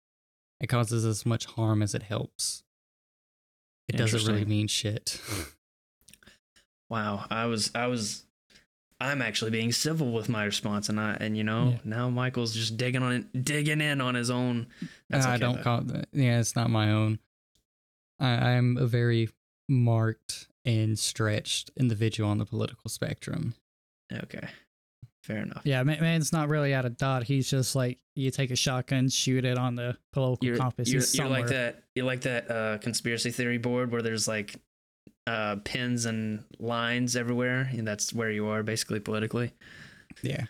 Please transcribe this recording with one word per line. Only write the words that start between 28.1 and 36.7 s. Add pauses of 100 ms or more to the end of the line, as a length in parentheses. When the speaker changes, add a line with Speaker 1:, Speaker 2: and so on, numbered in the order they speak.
Speaker 3:
you
take
a
shotgun,
shoot
it
on
the (160)
political
Speaker 2:
You're,
Speaker 3:
compass.
Speaker 2:
you're,
Speaker 3:
He's
Speaker 2:
you're
like
Speaker 3:
somewhere.
Speaker 2:
that, (120)
you're
like
that,
uh,
conspiracy
theory
board
where
there's,
like, (720)
uh,
pins
and (160)
lines